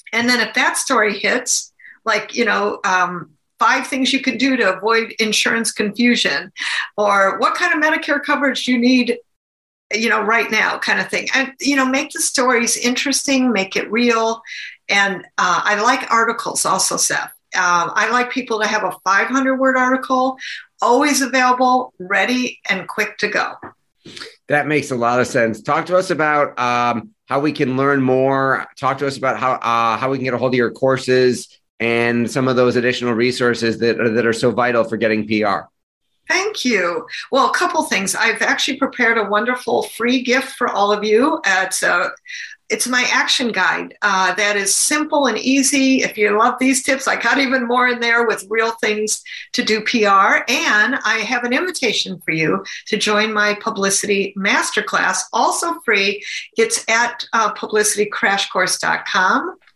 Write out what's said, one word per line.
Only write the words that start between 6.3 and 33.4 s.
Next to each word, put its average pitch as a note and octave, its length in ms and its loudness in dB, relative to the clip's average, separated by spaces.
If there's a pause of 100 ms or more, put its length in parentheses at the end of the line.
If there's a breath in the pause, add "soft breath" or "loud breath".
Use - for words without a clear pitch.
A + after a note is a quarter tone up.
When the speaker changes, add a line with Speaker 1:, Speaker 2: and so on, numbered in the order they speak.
Speaker 1:
or G3 440 2
what E4 160 2
kind E4+ 180 0
of D4+ 80 0
Medicare D#4 400 0
coverage C4 460 0
you B3 100 2
need, A#3+ 400 2 (720)
you A3+ 160 -2
know, G#3+ 140 2
right A3 300 0
now F#3+ 260 -2
kind G3 220 -2
of F#3 80 -4
thing. F3+ 260 -4
And, C4 260 0
you C#4 140 2
know, C4+ 100 4
make C4+ 260 0
the - 100 -8
stories B3 560 0
interesting, C4 760 0
make F#3+ 240 -2
it - 160 -4
real. A3+ 500 0 (480 loud breath)
And, F#3+ 360 0 (120)
uh, F3+ 280 2
I G#3 160 0
like C4 320 0
articles A3+ 520 0
also, E3 320 0
Seth. - 360 -2 (240)
Um, F3 380 2
I G#3+ 160 2
like A#3+ 200 0
people A#3 300 -4
to G#3+ 80 0
have G#3+ 160 -2
a F3+ 200 -4
five G3 220 2
hundred C4 300 0
word C4 200 2
article, B3+ 640 0 (420 loud breath)
always C4+ 420 4
available, B3+ 760 2
ready, G3 720 -2
and F#3 180 -4
quick - 320 -4
to G3+ 100 -2
go. - 260 -2 (920 loud breath)
Speaker 2:
That C#3+ 200 2
makes C#3+ 240 0
a B2+ 40 -2
lot A#2+ 220 2
of B2 80 4
sense. A#2 340 0
Talk D#3+ 260 -2
to F3+ 100 2
us F#3 140 2
about, D3+ 460 0
um, A#2+ 540 0 (160)
how C#3 140 0
we D3 120 0
can C3 260 -2
learn C#3 240 2
more. C3 640 2 (100)
Talk C3 220 -2
to C#3 80 -2
us C3+ 100 -4
about B2 220 -2
how, B2+ 140 0
uh, A#2 440 0
how C3 140 -2
we C3+ 80 -2
can B2+ 60 -4
get B2+ 100 -2
a - 20 -2
hold B2 160 0
of C3 60 2
your A#2 120 2
courses B2+ 800 2 (320 soft breath)
and A#2 500 0
some C3 180 0
of B2 80 2
those B2 200 4
additional A#2+ 380 0
resources A#2 640 0